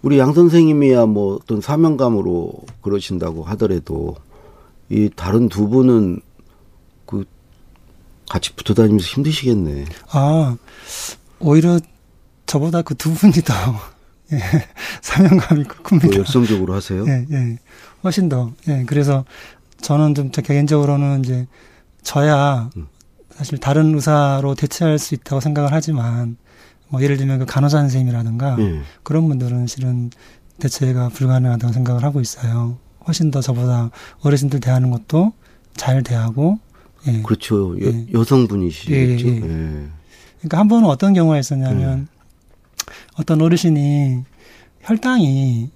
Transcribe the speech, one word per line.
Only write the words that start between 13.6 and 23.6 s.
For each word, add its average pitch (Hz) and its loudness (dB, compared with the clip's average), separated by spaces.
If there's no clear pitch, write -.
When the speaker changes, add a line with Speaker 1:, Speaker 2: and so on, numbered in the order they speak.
Speaker 2:
<laughs> - -20
예, 147 -2
사명감이 170 2
큽니다. 160 0
Speaker 1:
더 98 2
열성적으로 107 0
하세요? 98 -4
Speaker 2:
예, 131 -2
예. 123 -4
훨씬 185 0
더. 123 -2
예, 135 -2
그래서 139 0
저는 147 2
좀 139 -4
제 147 -4
개인적으로는 143 0
이제 127 -4
저야 143 0
Speaker 1:
음. 78 -12
Speaker 2:
사실 143 -10
다른 156 2